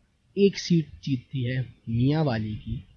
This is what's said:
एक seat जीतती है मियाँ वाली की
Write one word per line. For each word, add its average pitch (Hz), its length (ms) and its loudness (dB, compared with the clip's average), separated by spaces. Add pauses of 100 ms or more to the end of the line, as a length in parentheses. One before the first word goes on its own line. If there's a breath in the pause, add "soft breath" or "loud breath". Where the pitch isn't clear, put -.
(380)
एक 196 200 6
seat 165 300 2 (160)
जीतती 131 400 -4
है 123 300 -4 (160)
मियाँ 135 340 2
वाली 110 320 -2
की - 420 -8